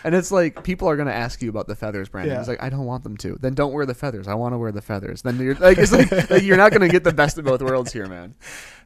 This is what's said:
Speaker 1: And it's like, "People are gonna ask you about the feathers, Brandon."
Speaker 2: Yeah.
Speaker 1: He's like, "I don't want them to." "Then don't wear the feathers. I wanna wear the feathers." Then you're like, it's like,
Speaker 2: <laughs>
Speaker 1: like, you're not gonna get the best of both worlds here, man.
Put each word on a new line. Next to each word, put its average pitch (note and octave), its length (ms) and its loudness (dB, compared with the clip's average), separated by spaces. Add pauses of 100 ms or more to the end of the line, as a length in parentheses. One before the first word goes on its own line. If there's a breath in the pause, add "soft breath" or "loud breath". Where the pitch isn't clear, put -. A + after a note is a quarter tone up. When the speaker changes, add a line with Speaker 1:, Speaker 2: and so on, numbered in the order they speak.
Speaker 1:
And D#3+ 120 0
it's F3+ 160 -2
like, F3 320 0
"People F3+ 260 -4
are D3 80 0
gonna C#3+ 140 -2
ask A#2 320 -6
you A#2 80 -6
about G#2 160 -8
the G#2 80 -8
feathers, G2+ 340 -8
Brandon." A#2+ 240 -6
Speaker 2:
Yeah. B2 60 -6
Speaker 1:
He's - 80 -10
like, B2 140 -8
"I C3 80 -8
don't C3+ 160 -6
want B2 180 -8
them G#2+ 140 -12
to." F#2 220 -10
"Then C3 140 -4
don't C#3 180 -2
wear C#3+ 140 -4
the B2+ 80 -4
feathers. A2+ 340 -10
I G2+ 60 -6
wanna A#2+ 240 -4
wear A2+ 140 -6
the G2+ 100 -10
feathers." G2 400 -8
Then B2 180 -4
you're C3 140 -2
like, F3+ 240 8
it's G3+ 140 4
like, B3 200 6
Speaker 2:
<laughs> F#3+ 200 0
Speaker 1:
like, F#3 100 6
you're G3 160 4
not F#3+ 140 8
gonna G3+ 180 4
get F3+ 140 4
the E3+ 100 2
best C#3+ 240 0
of D3+ 80 -10
both C3 160 0
worlds C3 320 -2
here, G2+ 140 -8
man. F2+ 260 -16 (520 loud breath)